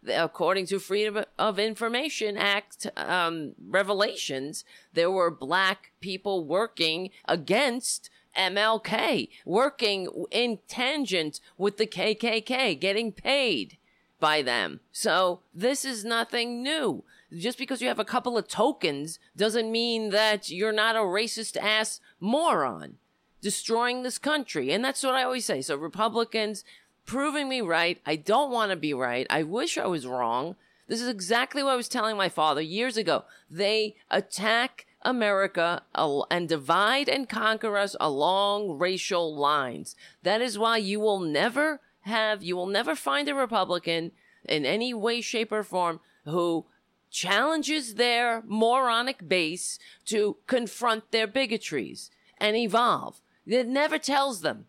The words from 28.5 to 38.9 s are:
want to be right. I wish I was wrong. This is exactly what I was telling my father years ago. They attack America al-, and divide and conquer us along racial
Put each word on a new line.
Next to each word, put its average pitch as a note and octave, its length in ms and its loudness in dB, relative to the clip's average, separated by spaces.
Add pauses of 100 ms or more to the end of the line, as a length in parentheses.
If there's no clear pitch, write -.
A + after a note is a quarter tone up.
want A3 200 0
to F#3+ 40 -2
be D3+ 180 -4
right. B2+ 360 -2
I D#3 140 2
wish G#3+ 340 -4
I - 80 -2
was D#3+ 220 -2
wrong. B2+ 480 -2 (320)
This A#3 140 -4
is A#3+ 60 -4
exactly A#3 540 0
what C#4 120 2
I - 20 2
was A#3+ 140 -4
telling A3 260 -2
my F#3+ 140 2
father D3+ 320 2
years G#3 360 -2
ago. D#3+ 280 2 (260)
They G#3 460 0 (120)
attack A3 760 0 (160)
America G3 840 0 (100)
al-, C#3+ 380 2
and F3 180 0
divide F#3 600 2
and C4 200 -2
conquer A3 480 0
us G3+ 220 0
along F#3 800 2
racial F3 560 0